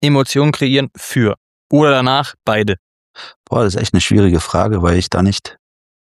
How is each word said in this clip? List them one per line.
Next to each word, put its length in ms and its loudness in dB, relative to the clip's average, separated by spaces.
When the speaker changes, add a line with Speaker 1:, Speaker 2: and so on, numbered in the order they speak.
Speaker 1:
Emotionen 500 2
kreieren 420 -2
für. 420 -2
Oder 200 4
danach 440 0
beide. 320 0
Speaker 2:
Boah, 200 0
das 100 -2
ist 60 -4
echt 140 -4
eine 60 2
schwierige 400 2
Frage, 420 -2
weil 140 2
ich 140 -2
da 120 -2
nicht 360 -4